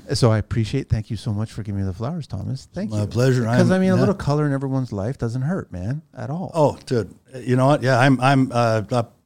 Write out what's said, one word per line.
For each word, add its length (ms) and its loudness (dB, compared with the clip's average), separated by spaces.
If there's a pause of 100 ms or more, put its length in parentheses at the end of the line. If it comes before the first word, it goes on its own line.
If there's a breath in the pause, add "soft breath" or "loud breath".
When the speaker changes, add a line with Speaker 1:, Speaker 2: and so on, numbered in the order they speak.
(160)
Speaker 1:
So 160 4
I 80 2
appreciate, 500 -2
thank 220 -2
you 60 -4
so 160 -6
much 180 -4
for 140 -10
giving 160 -4
me 60 -2
the 60 -4
flowers, 360 -8
Thomas. 440 -8
Thank 200 -8
Speaker 2:
My 100 0
Speaker 1:
you. 60 0
Speaker 2:
pleasure. 340 2
Speaker 1:
Because, 280 2
Speaker 2:
I'm, 60 4
Speaker 1:
I 40 2
mean, 100 2
a 40 4
Speaker 2:
yeah. 60 2
Speaker 1:
little 140 2
color 320 0
in 60 0
everyone's 400 -2
life 260 -4
doesn't 240 -4
hurt, 300 -4
man, 300 -6 (140)
at 140 -10
all. 240 -8
Speaker 2:
Oh, 320 2
dude. 260 -2 (280)
You 160 0
know 100 4
what? 160 4
Yeah, 160 4
I'm, 220 6
I'm, 320 4
uh, 300 2 (100)
up 340 -2